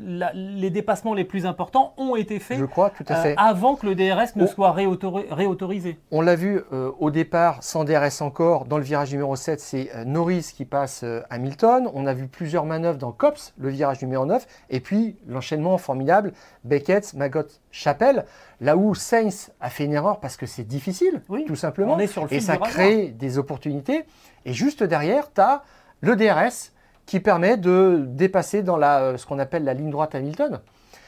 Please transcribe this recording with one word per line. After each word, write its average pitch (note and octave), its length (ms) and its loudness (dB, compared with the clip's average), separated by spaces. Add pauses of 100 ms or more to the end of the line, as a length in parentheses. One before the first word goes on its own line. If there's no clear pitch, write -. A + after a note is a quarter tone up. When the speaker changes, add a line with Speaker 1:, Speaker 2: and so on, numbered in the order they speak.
Speaker 1:
La, F3 300 -4
les F#3+ 360 -4
dépassements G#3+ 440 -2
les F#3+ 100 0
plus F#3 220 -4
importants F#3 500 0
ont C4 200 -2
été G#3+ 220 -4
faits, B3 200 -6
Speaker 2:
Je C3+ 60 0
crois, F#3 260 2
tout - 180 -12
à D3+ 100 0
Speaker 1:
euh, E3 40 0
Speaker 2:
fait. D3 140 0
Speaker 1:
avant G#3+ 400 4
que A3 100 -6
le F#3+ 80 0
D F#3+ 180 2
R F#3 80 2
S A#3 160 -2
ne G3 80 4
Speaker 2:
On - 20 6
Speaker 1:
soit G3 260 4
réautori-, F#3+ 580 -2
réautorisé. F3+ 680 -4 (120)
Speaker 2:
On D#3 100 2
l'a F3 160 6
vu, F#3+ 240 0 (120)
euh, C3 260 -4
au D3+ 120 2
départ, D#3+ 520 2
sans D#3+ 220 -4
D D3+ 120 2
R C#3+ 80 4
S C#3 160 -2
encore, D#3+ 440 2
dans C#3+ 140 -2
le C#3+ 60 -4
virage C#3+ 280 -2
numéro C#3 240 -2
sept, D3 240 -6
c'est, C3+ 340 -6
euh, A#2 100 -10
Norris E3 500 -2
qui C#3 100 -10
passe, C#3 400 -4
euh, A#2 260 -6
Hamilton. G3 640 0
On C#3 120 -4
a C3+ 80 0
vu C3 140 -8
plusieurs D#3 360 -4
manœuvres D#3+ 340 -2
dans B2 140 -8
Copse, - 460 -2
le C3+ 100 -4
virage C#3 340 -2
numéro C3 240 -2
neuf, A#3 200 0 (240)
et C3 100 -4
puis G#3+ 360 -2 (100)
l'enchaînement D3+ 520 -2
formidable, D#3+ 540 0 (320)
Beckett, D3 500 0
Magott, C#3+ 460 -4 (100)
Chapelle. G#3+ 540 2 (360)
Là D3 160 4
où G3+ 180 2
Sainz - 640 -2
a B2 80 -8
fait D3 160 -6
une D3 80 -2
erreur D3 260 0
parce - 180 -12
que B2+ 100 -10
c'est - 180 -10
difficile, F#3 640 -2
Speaker 1:
Oui, A#3+ 180 -6
Speaker 2:
tout D3+ 100 -4
simplement, G3+ 380 -2
Speaker 1:
on E4 40 2
est G3+ 80 0
sur F3 160 -6
le D3+ 60 -4
Speaker 2:
et C#3 80 0
Speaker 1:
fil F3+ 60 0
Speaker 2:
ça F3+ 120 0
Speaker 1:
du E3 80 0
rasoir. A3+ 120 -2
Speaker 2:
crée G3 340 4
des B2 300 -6
opportunités. C#3+ 640 -4 (420)
Et B2+ 80 -6
juste A3+ 280 -2
derrière, F3+ 500 0
t'as C4 300 4 (380)
le G#3+ 160 4
D G#3+ 140 4
R D#3 80 4
S - 340 -2 (320)
qui F#3 160 -2
permet F#3+ 360 4
de F3+ 520 6
dépasser F#3 540 0
dans F3+ 140 0
la, C#3+ 240 4
euh, C3 160 0
ce B2 100 -12
qu'on C#3+ 120 -6
appelle C#3+ 260 -2
la C3 100 0
ligne D3+ 160 -6
droite D3+ 240 -4
Hamilton D#3 460 -4 (480)